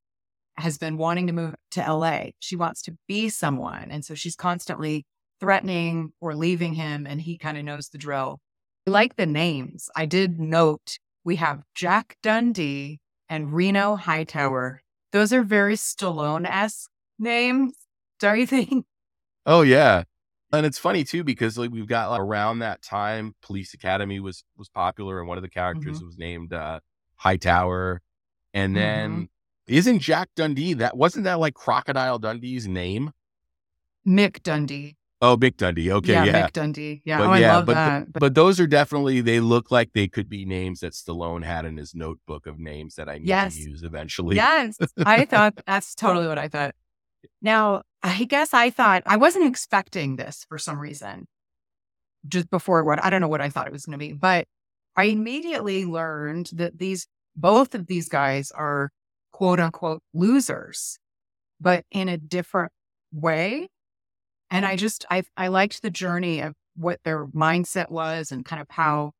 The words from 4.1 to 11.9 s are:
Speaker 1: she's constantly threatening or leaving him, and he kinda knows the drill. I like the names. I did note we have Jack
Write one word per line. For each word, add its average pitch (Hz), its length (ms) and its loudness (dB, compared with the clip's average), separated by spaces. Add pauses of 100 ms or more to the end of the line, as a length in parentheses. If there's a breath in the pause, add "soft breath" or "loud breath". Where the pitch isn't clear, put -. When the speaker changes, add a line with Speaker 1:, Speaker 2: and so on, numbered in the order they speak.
Speaker 1:
she's 165 220 -10
constantly 156 680 -4 (360)
threatening 170 800 -2
or 160 140 -6
leaving 165 400 0
him, 147 320 -6
and 143 140 -8
he 170 160 -10
kinda 151 260 -10
knows 147 260 -12
the 151 100 -18
drill. 139 400 -6 (480)
I 190 40 0
like 214 260 4
the 196 100 0
names. 156 680 -4
I 160 120 -4
did 180 320 0
note 160 600 2 (260)
we 170 120 -2
have 151 260 -2 (120)
Jack 185 480 -2